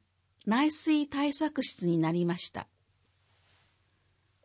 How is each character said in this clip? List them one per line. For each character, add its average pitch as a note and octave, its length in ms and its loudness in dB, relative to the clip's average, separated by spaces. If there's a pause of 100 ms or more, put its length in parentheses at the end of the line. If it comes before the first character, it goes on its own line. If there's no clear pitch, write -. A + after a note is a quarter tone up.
(460)
内 C4+ 260 2
水 D4+ 360 0
対 C#4+ 260 -2
策 D4 300 -2
室 - 220 -4
に E3+ 120 2
な D#3+ 140 2
り F3 140 0
ま E3+ 120 0
し - 120 -2
た。 - 180 -12 (1800)